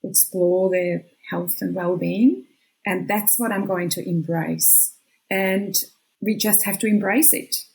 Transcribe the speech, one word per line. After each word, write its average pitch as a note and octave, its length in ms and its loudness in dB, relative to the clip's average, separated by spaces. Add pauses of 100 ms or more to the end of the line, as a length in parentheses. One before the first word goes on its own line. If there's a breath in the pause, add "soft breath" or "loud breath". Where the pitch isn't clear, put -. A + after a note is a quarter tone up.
explore F#3 640 2
their F3 360 -2 (260)
health F3 300 -4
and F3+ 120 -4
well-being. F#3 720 2 (400 soft breath)
And F#3 220 -2
that's G#3 320 0
what A3+ 120 0
I'm G3 140 -2
going F3 240 -2
to - 180 -6
embrace.'" E3 840 0 (380)
And G3 440 0 (460)
we G#3+ 160 0
just G#3 280 0
have G3+ 140 -4
to A3+ 80 -2
embrace G#3 460 2
it. - 220 -4 (200)